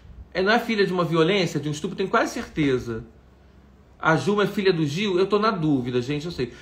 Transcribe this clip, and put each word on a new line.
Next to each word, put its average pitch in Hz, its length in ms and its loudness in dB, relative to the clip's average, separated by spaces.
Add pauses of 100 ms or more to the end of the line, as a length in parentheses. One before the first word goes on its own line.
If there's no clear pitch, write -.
(340)
é, 175 80 -2
não 190 100 2
é 233 80 4
filha 220 260 0
de 170 60 0
uma 180 140 0
violência, 160 560 2
de 151 80 -4
um - 20 -2
estupro? 185 240 -6
Tenho 190 140 -4
quase 277 240 2
certeza. 123 720 -2 (920)
A 160 200 2
Juma 196 260 2
é 185 40 2
filha 190 260 2
do 160 120 0
Gil? 175 320 0
Eu 190 80 2
tô 208 140 2
na 220 100 2
dúvida, 135 520 0
gente, 147 240 -4
eu 175 60 -8
sei. 123 200 -6 (100)